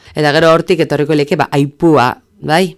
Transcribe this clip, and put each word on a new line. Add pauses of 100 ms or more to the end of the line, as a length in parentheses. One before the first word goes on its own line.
(160)
Eta
gero
hortik
etorriko
leke,
ba,
aipua, (340)
bai.